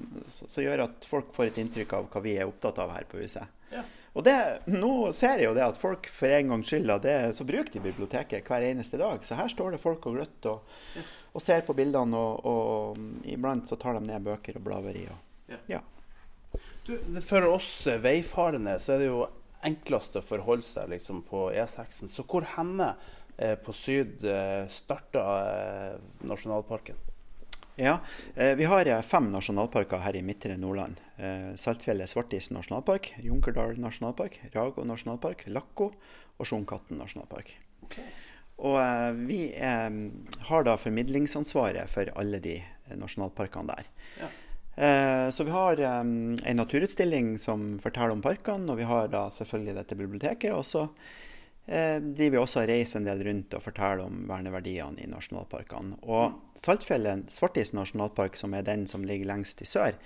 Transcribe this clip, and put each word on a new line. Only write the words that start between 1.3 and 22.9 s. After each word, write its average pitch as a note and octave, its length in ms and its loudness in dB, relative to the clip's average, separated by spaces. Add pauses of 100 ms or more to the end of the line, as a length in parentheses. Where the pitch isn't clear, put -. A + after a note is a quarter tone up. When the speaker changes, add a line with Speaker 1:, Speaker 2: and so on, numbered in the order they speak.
Speaker 1:
får A2+ 160 2
et A2+ 100 -4
inntrykk A2+ 340 -4
av G2 160 -4
hva G2+ 120 -4
vi G#2+ 140 0
er F#2+ 120 0
opptatt G2+ 300 -4
av F2+ 120 -2
her F2 160 -8
på - 140 -12
huset. - 260 -8 (200)
Speaker 2:
Ja. A#3+ 160 -10 (340)
Speaker 1:
Og D#3+ 80 -2
det, C4 80 12 (320)
nå G#3 480 2
ser B3+ 240 4
jeg D3 80 6
jo A2 80 4
det B2+ 100 6
at A#2+ 140 2
folk F#3 320 -2
for C3+ 240 4
en C#3+ 160 6
gangs A2+ 180 0
skyld, D3+ 220 2
da, G2+ 100 6
det, C3 140 4 (220)
så C3+ 100 -6
bruker G#3 260 0
de F#2+ 120 -6
biblioteket G2+ 640 -4
hver B2 160 2
eneste B2+ 320 -2
dag. E3 260 0
Så A#2 140 -6
her G#3 100 -2
står F#3 280 -4
det - 40 -8
folk E3 300 0
og A#2+ 80 -2
gløtter B2 400 -4
og, - 160 -20 (220)
Speaker 2:
Ja. E3 80 -10 (240)
Speaker 1:
og - 180 -6
ser E3 160 8
på D3+ 160 -2
bildene, C3 400 4
og, A2+ 260 0
og, A2 540 0
mm, G#2+ 140 -10 (140)
iblant B2 440 -2
så B2 80 -2
tar B2 160 -2
de G#2+ 140 -2
ned G#2 180 -6
bøker G#2 320 -6
og F#2+ 80 -10
blader G2 320 -4
i. F#2 80 -8
Og, F#2 140 -14 (260)
Speaker 2:
Ja. - 220 -14
Speaker 1:
ja. - 120 -4 (1040)
Speaker 2:
Du, A#3 140 -4
det, F3 260 -4
for F#3+ 240 6
oss, F#3 220 4 (180)
eh, A2+ 140 4
veifarende C#3+ 800 4
så C3+ 160 4
er C#3 100 4
det C3 60 4
jo A#2+ 160 2 (360)
enklest D3+ 540 0
å F#2 80 -2
forholde A2+ 400 2
seg F#2+ 240 -4
liksom F2 340 -6
på F#2+ 300 -2
E A2 140 2
seksen. A2+ 420 -10
Så - 160 -8
hvor F3 180 0
henne, E3+ 520 -2 (420)